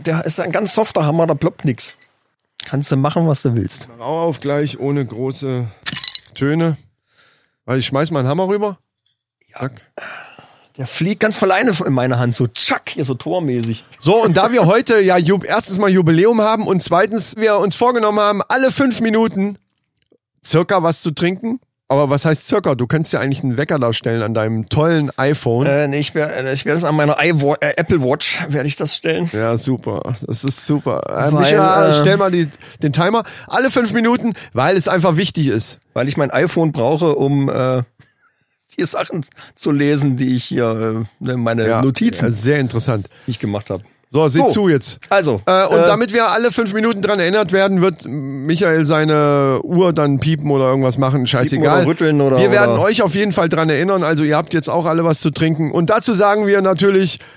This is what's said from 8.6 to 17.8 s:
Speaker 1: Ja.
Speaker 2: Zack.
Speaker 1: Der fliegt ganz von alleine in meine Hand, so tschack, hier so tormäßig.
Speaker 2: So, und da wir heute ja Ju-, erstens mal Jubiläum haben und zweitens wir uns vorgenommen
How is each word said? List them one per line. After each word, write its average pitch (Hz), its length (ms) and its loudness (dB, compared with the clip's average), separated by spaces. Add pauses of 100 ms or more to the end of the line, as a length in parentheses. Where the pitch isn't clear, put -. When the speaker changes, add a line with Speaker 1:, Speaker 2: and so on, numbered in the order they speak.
Speaker 1:
Ja. - 80 -16
Speaker 2:
Zack. 127 220 -10 (920)
Speaker 1:
Der 131 100 -8
fliegt 175 340 -4
ganz 214 160 0
von 196 140 0
alleine 208 220 2 (140)
in 139 60 0
meine 127 280 0
Hand, 120 160 0
so 127 100 0
tschack, - 440 -2
hier - 140 -6
so 127 100 -4
tormäßig. 123 680 -4 (140)
Speaker 2:
So, 208 240 2
und 190 140 2
da 208 160 2
wir 226 140 4
heute 220 340 4
ja 185 160 4
Ju-, 175 280 2
erstens 190 360 -2
mal 202 100 2
Jubiläum 185 500 4
haben 220 280 0
und 185 160 0
zweitens 196 520 0
wir 214 200 2
uns 196 180 0
vorgenommen 220 460 0